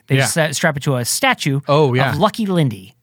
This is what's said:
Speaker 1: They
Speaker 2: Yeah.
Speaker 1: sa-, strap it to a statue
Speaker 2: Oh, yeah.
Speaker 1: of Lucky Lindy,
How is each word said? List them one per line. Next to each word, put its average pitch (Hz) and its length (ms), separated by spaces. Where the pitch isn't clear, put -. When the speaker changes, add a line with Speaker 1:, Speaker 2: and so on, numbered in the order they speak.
Speaker 1:
They 135 100
Speaker 2:
Yeah. 135 100
Speaker 1:
sa-, 156 240
strap 147 260
it - 60
to 139 120
a 120 80
statue 151 640
Speaker 2:
Oh, 143 260
yeah. 131 180
Speaker 1:
of 147 80
Lucky 208 260
Lindy, 135 580